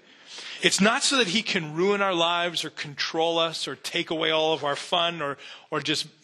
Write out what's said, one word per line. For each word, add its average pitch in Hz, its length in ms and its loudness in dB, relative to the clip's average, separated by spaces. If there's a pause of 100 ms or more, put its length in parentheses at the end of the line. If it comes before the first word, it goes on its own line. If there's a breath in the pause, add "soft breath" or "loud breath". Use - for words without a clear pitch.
(600 loud breath)
It's - 180 4
not 226 240 4
so 277 140 2
that 226 100 4
he 208 140 2
can 156 320 -2
ruin 196 280 2
our 196 120 2
lives 170 500 0
or 156 60 -8
control 165 680 -2
us 165 280 -2
or 139 80 -6
take - 360 -4
away 160 180 0
all 160 240 2
of 139 100 -2
our 143 120 0
fun 170 460 -2
or, 139 160 -4 (340 loud breath)
or 151 80 -2
just, 143 280 -2 (160)